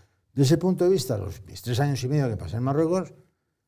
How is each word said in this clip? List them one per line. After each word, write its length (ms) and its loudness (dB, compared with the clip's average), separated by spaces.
Desde 220 4
ese 20 6
punto 260 0
de 80 6
vista, 260 0
los, 280 -10
mis 160 -18
tres 180 -2
años 240 0
y 40 -2
medio 220 0
que 80 -4
pasé 200 -8
en 60 -4
Marruecos 500 0